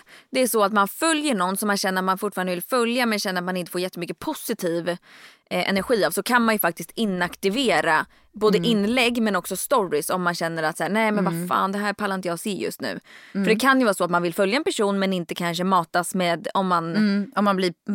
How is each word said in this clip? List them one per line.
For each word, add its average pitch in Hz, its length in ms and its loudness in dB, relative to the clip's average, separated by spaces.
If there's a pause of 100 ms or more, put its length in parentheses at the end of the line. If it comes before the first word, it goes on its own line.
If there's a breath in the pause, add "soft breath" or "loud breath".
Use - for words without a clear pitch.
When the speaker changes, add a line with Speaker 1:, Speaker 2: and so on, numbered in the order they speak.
(320 loud breath)
Speaker 1:
det 262 100 0
är 254 60 4
så 214 160 2
att 196 100 2
man 202 140 4
följer 302 480 0
någon 185 220 0
som 214 100 -2
man 202 100 2
känner 190 240 0
att 185 40 -2
man 190 120 2
fortfarande 185 340 -4
vill 175 120 -4
följa 240 420 0
men 214 140 0
känner 185 220 -2
att 175 40 -6
man 185 120 -2
inte 175 140 -6
får 180 100 -2
jättemycket 175 380 -6
positiv, 175 720 -4
eh, - 800 -6
energi 196 360 2
av, 151 60 0
så 196 120 -2
kan 247 220 2
man 220 100 2
ju 208 40 -4
faktiskt 170 360 -4
inaktivera 180 1120 0 (280 soft breath)
både 208 240 2
Speaker 2:
Mm. 175 140 0
Speaker 1:
inlägg 233 500 2
men 208 140 2
också 185 200 -4
stories 175 540 0
om 185 140 0
man 175 120 0
känner 165 280 -2
att 156 140 -2
så 170 60 -2
här, 156 60 -2
nej 214 220 2
men 202 160 2
Speaker 2:
Mm. 165 120 -2
Speaker 1:
vad 180 180 -6
fan, 190 140 0
det 196 60 -4
här 202 160 -2
pallar 196 220 -4
inte 185 120 -6
jag 170 120 -4
se 220 140 -6
just - 280 -6
nu. 104 180 -6 (340 loud breath)
Speaker 2:
Mm. 196 120 -2
Speaker 1:
För 220 80 4
det 214 60 2
kan 262 200 4
ju 254 60 4
vara 202 80 4
så 185 100 0
att 175 80 0
man 175 120 2
vill 175 100 -2
följa 202 240 2
en 320 60 -2
person 202 360 0
men 190 140 0
inte 175 220 -4
kanske 175 280 -2
matas 175 520 0
med 175 380 0
om 196 140 0
man 170 280 0
Speaker 2:
Mm, 202 400 2
om 202 100 2
man 202 100 4
blir, 185 180 2 (220)